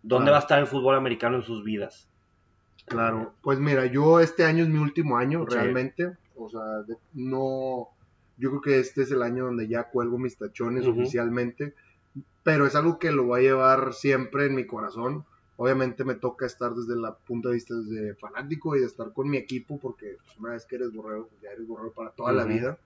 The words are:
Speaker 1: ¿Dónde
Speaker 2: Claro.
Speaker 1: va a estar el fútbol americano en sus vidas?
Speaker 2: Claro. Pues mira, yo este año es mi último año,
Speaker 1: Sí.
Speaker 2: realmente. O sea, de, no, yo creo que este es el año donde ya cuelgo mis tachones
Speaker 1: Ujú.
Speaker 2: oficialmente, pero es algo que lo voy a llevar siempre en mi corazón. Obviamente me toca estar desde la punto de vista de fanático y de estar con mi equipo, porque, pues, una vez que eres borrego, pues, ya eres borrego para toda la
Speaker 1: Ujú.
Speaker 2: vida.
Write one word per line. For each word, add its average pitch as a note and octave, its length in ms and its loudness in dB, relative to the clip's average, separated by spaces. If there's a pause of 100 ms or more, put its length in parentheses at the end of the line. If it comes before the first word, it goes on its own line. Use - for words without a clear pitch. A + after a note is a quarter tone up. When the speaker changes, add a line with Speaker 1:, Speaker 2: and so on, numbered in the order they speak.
Speaker 1:
¿Dónde B2 240 2
Speaker 2:
Claro. C#3+ 60 8
Speaker 1:
va D3 60 8
a - 40 6
estar C#3+ 180 4
el C#3+ 80 0
fútbol C3+ 260 2
americano B2 420 0
en B2 60 -2
sus A2 220 -8
vidas? G#2 440 -6 (760)
Speaker 2:
Claro. A2+ 560 -2
Pues C3+ 160 2
mira, C#3 280 2
yo D3+ 340 6
este E3 240 4
año E3 200 4
es D#3+ 60 2
mi D#3 80 4
último D3 400 0
año, D3 300 0
Speaker 1:
Sí. B2 80 0
Speaker 2:
realmente. C3+ 600 -2 (200)
O A2+ 120 -14
sea, A2 120 -10 (260)
de, A2+ 100 -10 (160)
no, C3 760 -4 (500)
yo C3 120 -2
creo C#3+ 120 -4
que C#3 180 4
este B2+ 220 -2
es B2+ 80 -2
el C3 120 2
año B2 240 -2
donde A#2 220 -4
ya A#2 160 -2
cuelgo A#2+ 340 -2
mis B2+ 200 -4
tachones A#2+ 480 -2
Speaker 1:
Ujú. A#2 140 2
Speaker 2:
oficialmente, A#2+ 760 -2 (680)
pero D3 240 4
es C3 80 0
algo E3 240 2
que D#3+ 140 0
lo C3+ 120 2
voy B2 160 2
a - 100 8
llevar C3 420 4
siempre C3+ 540 0
en C3+ 80 0
mi B2+ 120 -2
corazón. A#2 580 -6 (320)
Obviamente C3 480 0
me B2+ 100 -2
toca B2 320 -4
estar B2 260 -6
desde A#2 260 -4
la A2+ 160 -6
punto A#2+ 360 -6
de A#2+ 60 2
vista A#2 180 -6
de G#2+ 400 -6
fanático D3 600 -8
y C3+ 60 4
de B2 60 2
estar A2 260 -12
con C3+ 160 -4
mi C#3+ 80 0
equipo, B2+ 420 -8
porque, G#2+ 460 -12
pues, - 140 -20
una A2+ 140 -10
vez A2+ 120 -12
que B2+ 120 -12
eres A#2+ 160 -6
borrego, G#2+ 360 -10
pues, - 140 -20
ya G#2 80 -18
eres A2+ 180 -14
borrego A2 240 -12
para - 180 -12
toda B2 220 -4
la C3 120 2
Speaker 1:
Ujú. G#2+ 100 -2
Speaker 2:
vida. B2 320 -4